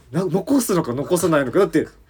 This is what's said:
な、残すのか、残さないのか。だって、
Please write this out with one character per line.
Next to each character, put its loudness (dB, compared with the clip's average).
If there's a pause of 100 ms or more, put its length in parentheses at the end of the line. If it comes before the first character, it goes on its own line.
(120)
な、 -2
残 0
す -2
の 2
か、 -4
残 -2
さ 0
な 4
い 0
の -4
か。 0
だ 4
っ 0
て、 0 (220)